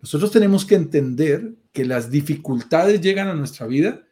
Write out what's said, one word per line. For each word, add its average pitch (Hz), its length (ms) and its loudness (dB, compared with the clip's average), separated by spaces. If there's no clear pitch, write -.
Nosotros 175 320 -2
tenemos 196 320 4
que 214 100 4
entender 143 800 0
que 135 120 -4
las 123 260 -4
dificultades 151 880 0
llegan 196 280 -2
a 185 60 -6
nuestra 135 320 -8
vida 147 460 -2